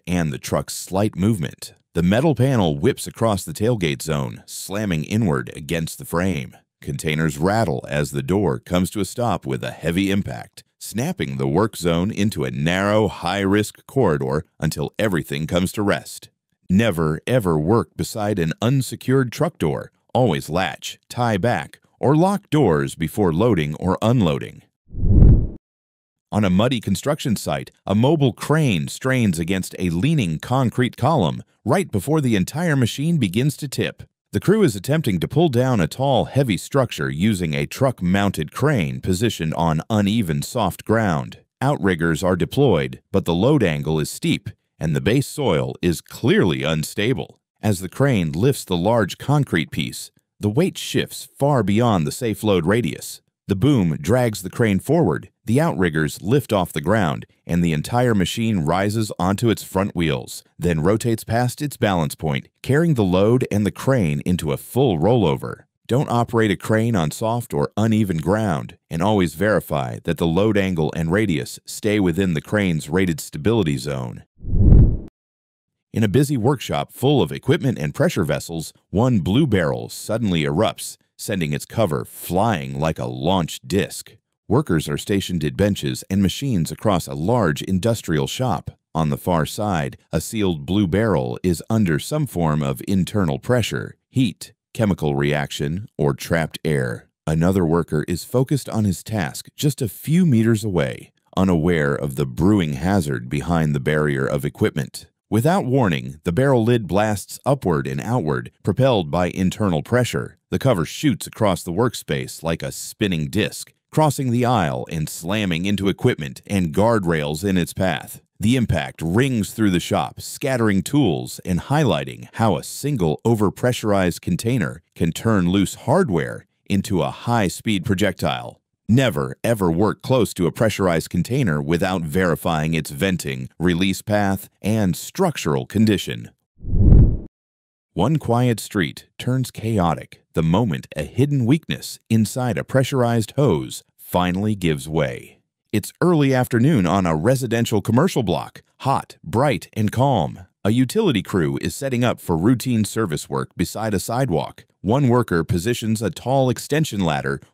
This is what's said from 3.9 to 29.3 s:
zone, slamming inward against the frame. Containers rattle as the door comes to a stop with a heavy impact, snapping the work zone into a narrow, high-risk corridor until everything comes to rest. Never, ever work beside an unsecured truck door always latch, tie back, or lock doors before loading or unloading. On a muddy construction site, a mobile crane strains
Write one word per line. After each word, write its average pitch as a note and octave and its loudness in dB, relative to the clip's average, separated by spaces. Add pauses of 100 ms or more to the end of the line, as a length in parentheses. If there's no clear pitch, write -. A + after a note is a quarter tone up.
zone, C2+ -4
slamming F#2+ -4
inward D#2 0
against D#2+ -6
the C#2 -16
frame. E2+ -4 (240)
Containers D2+ -2
rattle F2 0
as C#2+ -2
the C#2+ -4
door D#2+ 0
comes F2+ -2
to G#2+ -6
a F#2+ -2
stop G#2+ -4
with C2 -4
a B1 -6
heavy F#2 -2
impact, B1+ -6 (140)
snapping F#2+ -6
the C2+ -2
work F#2 0
zone E2+ 0
into F#2 -2
a B1+ -4
narrow, F#2+ 2
high-risk G2 -2
corridor D2+ 0 (140)
until D#2 -4
everything D#2 -2
comes F2 0
to A2 -4
rest. - -4 (400)
Never, E2 2
ever F#2+ 2
work F2+ 0
beside G#2 -4
an D#2+ 0
unsecured C3 0
truck D#3 -4
door C#2 -2 (240)
always F#2+ 2
latch, E2+ -4 (120)
tie A#2 0
back, F#2 -2 (180)
or C#3 4
lock F#3+ 0
doors D#2+ 2
before E2 0
loading E2 2
or F2+ -2
unloading. G2 0 (1700)
On G#2 4
a F#2 4
muddy A2+ 4
construction A#2 -2
site, C#2+ -4 (160)
a G2 0
mobile C3+ 4
crane B2 0
strains A#2 0